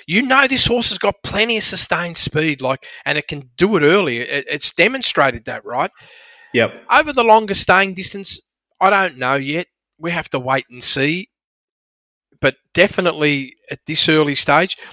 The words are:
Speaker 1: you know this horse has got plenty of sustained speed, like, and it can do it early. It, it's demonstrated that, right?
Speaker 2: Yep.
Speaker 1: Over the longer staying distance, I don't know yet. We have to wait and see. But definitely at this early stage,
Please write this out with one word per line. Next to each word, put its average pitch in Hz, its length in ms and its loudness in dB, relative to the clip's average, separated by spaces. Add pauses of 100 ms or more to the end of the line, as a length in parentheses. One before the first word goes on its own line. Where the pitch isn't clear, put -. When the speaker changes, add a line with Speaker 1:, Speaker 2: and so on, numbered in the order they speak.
Speaker 1:
you 185 140 0
know 262 260 2
this 254 200 2
horse 233 220 0
has 196 100 -6
got 202 240 -2
plenty 220 340 -2
of 202 60 -2
sustained 170 540 -2
speed, 151 440 -2
like, 131 240 -4 (200)
and 147 120 -2
it 147 100 -6
can 143 300 -12
do 202 180 2
it 156 80 2
early. 151 360 2
It, 139 300 -6
it's 147 220 -4
demonstrated 160 720 0
that, 113 200 -12
right? 123 240 -4 (640)
Speaker 2:
Yep. - 200 2 (180)
Speaker 1:
Over 302 200 4
the 254 120 0
longer 220 320 4
staying 190 400 2
distance, 190 440 -8 (400)
I 190 100 4
don't 190 280 0
know 127 180 -2
yet. 143 320 -6 (300)
We 165 140 -6
have 165 180 -8
to 139 100 -4
wait 131 300 -2
and 123 140 -8
see. 151 460 0 (1120)
But 135 160 -2 (160)
definitely 151 800 0 (160)
at 135 160 -8
this 156 200 2
early 151 280 2
stage, 156 420 2 (160)